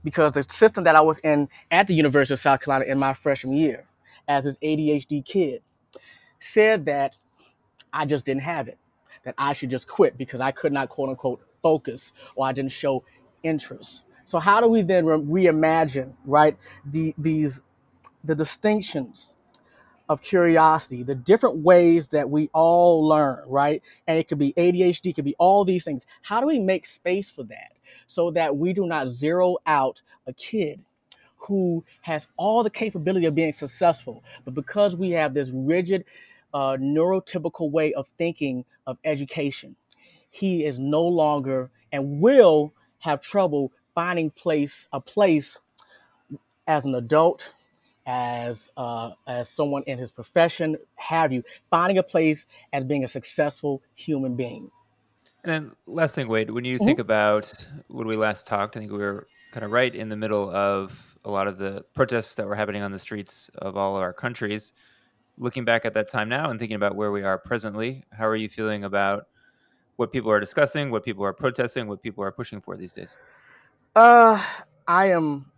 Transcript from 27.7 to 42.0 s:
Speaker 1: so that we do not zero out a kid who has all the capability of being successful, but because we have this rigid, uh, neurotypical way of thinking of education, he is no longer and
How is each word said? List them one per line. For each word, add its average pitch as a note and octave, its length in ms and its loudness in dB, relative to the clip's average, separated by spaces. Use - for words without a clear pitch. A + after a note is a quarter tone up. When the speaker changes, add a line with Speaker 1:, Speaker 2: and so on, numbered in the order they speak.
Speaker 1:
so F3 240 -2
that D#3 260 0
we E3+ 160 0
do F#3 140 -2
not D3+ 220 -4
zero E3 480 0
out C#3 360 0
a - 60 -12
kid E3 480 -6
who F3+ 480 -2
has D#3 240 -6
all A3 260 0
the G#3+ 80 -2
capability F#3 560 -2
of D#3 80 2
being D#3 180 0
successful, D3+ 680 -2
but B2+ 100 -12
because G3 400 -2
we F3+ 160 -4
have D#3 240 0
this C3+ 180 -4
rigid, E3+ 520 -2
uh, C3+ 220 -2
neurotypical D#3+ 960 -2
way D#3 240 0
of C#3 120 -8
thinking C#3+ 580 -6
of C3 180 -10
education, C#3+ 720 -6
he F3+ 340 -2
is C3+ 140 -4
no D3 240 0
longer D3 680 0
and C#3+ 300 -4